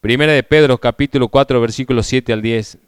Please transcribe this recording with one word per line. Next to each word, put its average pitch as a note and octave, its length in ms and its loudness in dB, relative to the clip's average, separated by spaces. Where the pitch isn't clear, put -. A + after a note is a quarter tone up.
Primera D3 280 2
de C3 100 2
Pedro, D3 340 2
capítulo B2+ 480 -2
cuatro, C3+ 340 0
versículos A#2 460 -4
siete B2+ 260 -2
al A2 80 -2
diez. A2 480 -6